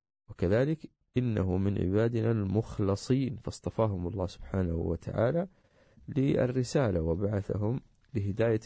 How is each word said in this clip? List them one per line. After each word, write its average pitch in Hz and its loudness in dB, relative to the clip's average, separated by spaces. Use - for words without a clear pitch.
وكذلك: 123 0
"إنه 101 0
من 98 0
عبادنا 110 2
المخلصين"، 107 0
فاصطفاهم 95 -2
الله 90 -4
سبحانه 90 -4
وتعالى 110 0
للرسالة 127 2
وبعثهم 101 0
لهداية 110 0